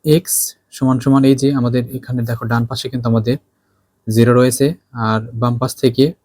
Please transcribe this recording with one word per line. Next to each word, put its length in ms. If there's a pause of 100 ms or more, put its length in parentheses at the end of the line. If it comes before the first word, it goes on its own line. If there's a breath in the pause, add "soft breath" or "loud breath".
এক্স 520 (140)
সমান 300
সমান, 240
এই 100
যে 200
আমাদের 420
এখানে 260
দেখো, 220
ডান 220
পাশে 220
কিন্তু 200
আমাদের 280 (800)
জিরো 200
রয়েছে, 400 (180)
আর 280 (140)
বাম 240
পাশ 180
থেকে 360 (120)